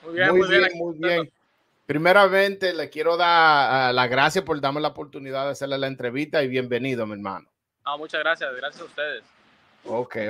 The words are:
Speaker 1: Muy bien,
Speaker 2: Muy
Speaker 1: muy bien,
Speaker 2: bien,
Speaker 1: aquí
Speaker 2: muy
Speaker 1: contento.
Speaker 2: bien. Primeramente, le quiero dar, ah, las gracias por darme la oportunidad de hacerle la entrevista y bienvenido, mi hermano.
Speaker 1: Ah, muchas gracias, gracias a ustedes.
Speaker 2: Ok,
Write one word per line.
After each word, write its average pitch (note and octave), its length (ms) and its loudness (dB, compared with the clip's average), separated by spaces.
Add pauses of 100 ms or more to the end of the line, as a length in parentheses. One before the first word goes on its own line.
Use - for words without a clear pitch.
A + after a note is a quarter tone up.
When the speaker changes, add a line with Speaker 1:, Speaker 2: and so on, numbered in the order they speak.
Speaker 1:
Muy E3 120 -14
bien, F#3 160 2
Speaker 2:
Muy F#3 80 6
Speaker 1:
muy F#3+ 100 4
bien, F#3+ 120 6
Speaker 2:
bien, F#3+ 40 4
Speaker 1:
aquí F3 140 -2
Speaker 2:
muy E3+ 160 -6
Speaker 1:
contento. E3+ 280 0
Speaker 2:
bien. D3 100 -10 (540)
Primeramente, F#3+ 840 4
le D3+ 160 -6
quiero D#3+ 300 -2
dar, D3 720 4
ah, - 20 0
las B2 160 2
gracias D3 340 2
por D3+ 160 -4
darme C#3 220 -2
la D3+ 80 -2
oportunidad C#3 560 -8
de C#3+ 60 -4
hacerle C#3 260 -6
la C3+ 100 -4
entrevista C3+ 560 -4
y C3 60 -2
bienvenido, B2 580 -2
mi G#2+ 60 -10
hermano. G2 340 -10 (380)
Speaker 1:
Ah, C#3+ 140 -6
muchas D#3 220 -8
gracias, D#3 360 -4
gracias C#3+ 240 -12
a E3 60 -16
ustedes. D3 360 -10 (640)
Speaker 2:
Ok, A#2 320 -8 (140)